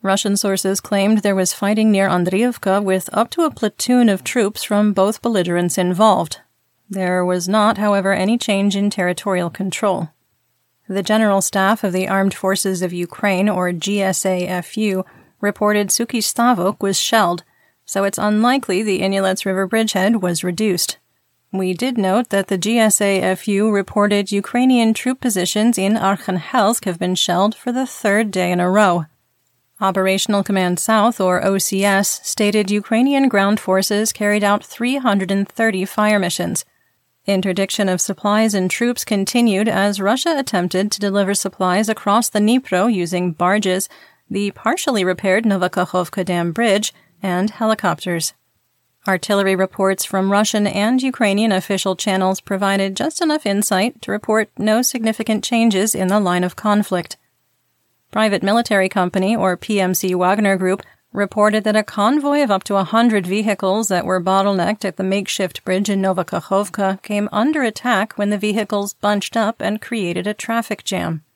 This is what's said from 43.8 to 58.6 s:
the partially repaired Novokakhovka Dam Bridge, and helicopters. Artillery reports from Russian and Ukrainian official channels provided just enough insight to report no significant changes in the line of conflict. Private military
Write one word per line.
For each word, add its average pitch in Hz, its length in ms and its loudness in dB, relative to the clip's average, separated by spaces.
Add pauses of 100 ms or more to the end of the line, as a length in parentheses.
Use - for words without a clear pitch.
the 202 220 -2
partially 233 520 -2
repaired 190 400 0
Novokakhovka 180 800 0
Dam 175 280 -2
Bridge, 233 420 0 (280)
and 185 280 -2
helicopters. 180 840 -2 (760)
Artillery 190 480 0
reports 190 520 0
from 190 260 0
Russian 208 340 2
and 226 360 0
Ukrainian 220 500 0
official 190 440 -2
channels 190 440 0
provided 196 560 -2
just 294 240 -4
enough 311 240 0
insight 202 560 0
to - 100 -10
report 214 460 0
no 214 240 2
significant 220 640 -2
changes 220 500 2
in 185 140 0
the 202 100 2
line 180 260 0
of 180 120 -4
conflict. 202 600 -2 (960)
Private 208 260 0
military 202 460 2